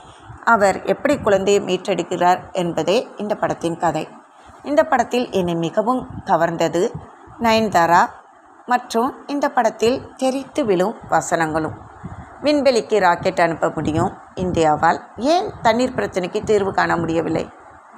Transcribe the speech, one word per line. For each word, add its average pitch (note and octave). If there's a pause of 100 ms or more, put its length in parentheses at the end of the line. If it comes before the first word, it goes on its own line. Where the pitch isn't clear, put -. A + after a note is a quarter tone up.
(460)
அவர் G3+
எப்படி F#3+
குழந்தையை G3
மீட்டெடுக்கிறார் F3+ (140)
என்பதே E3+ (200)
இந்த G#3
படத்தின் E3+
கதை. D#3 (580)
இந்த C#4+
படத்தில் B3
என்னை F3
மிகவும் G3+ (220)
கவர்ந்தது E3+ (560)
நயன்தாரா G3+ (600)
மற்றும் B3 (160)
இந்த C#4+
படத்தில் A#3 (140)
தெறித்து C4
விழும் G3+ (120)
வசனங்களும். D#3+ (640)
விண்வெளிக்கு C4
ராக்கெட் F3+
அனுப்ப E3
முடியும் D#3+ (260)
இந்தியாவால், E3 (280)
ஏன் F#4 (120)
தண்ணீர் B3
பிரச்சனைக்கு G3
தீர்வு G3
காண E3+
முடியவில்லை? E3 (520)